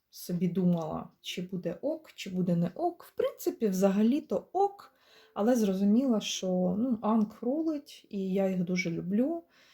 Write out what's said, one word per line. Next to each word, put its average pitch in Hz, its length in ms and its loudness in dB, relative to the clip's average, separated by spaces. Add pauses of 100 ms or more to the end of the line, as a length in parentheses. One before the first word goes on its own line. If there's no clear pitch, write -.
(180)
собі 180 300 -2
думала, 175 600 0 (120)
чи - 200 -10
буде 180 400 -6
ок, 320 340 -6
чи - 140 -12
буде 180 260 0
не 170 200 0
ок. 339 280 -4
В - 80 -20
принципі, - 560 -2
взагалі-то 196 840 2
ок, 392 400 -2 (400)
але 233 220 2
зрозуміла, 208 680 2
що, 180 580 0
ну, 240 220 0
Анк 214 400 0
рулить, 302 680 -4
і 190 240 -4
я 196 160 2
їх 185 140 0
дуже 180 280 -2
люблю. 214 520 0 (300)